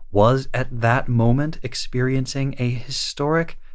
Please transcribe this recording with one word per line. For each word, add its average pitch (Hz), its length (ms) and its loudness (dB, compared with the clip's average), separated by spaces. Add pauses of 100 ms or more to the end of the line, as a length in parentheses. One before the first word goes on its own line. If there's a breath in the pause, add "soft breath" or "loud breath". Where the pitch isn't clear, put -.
(120 soft breath)
was 123 420 4
at 123 280 -2
that 117 260 2
moment 127 560 2
experiencing 131 960 -2
a 123 120 0
historic 143 840 -2 (180)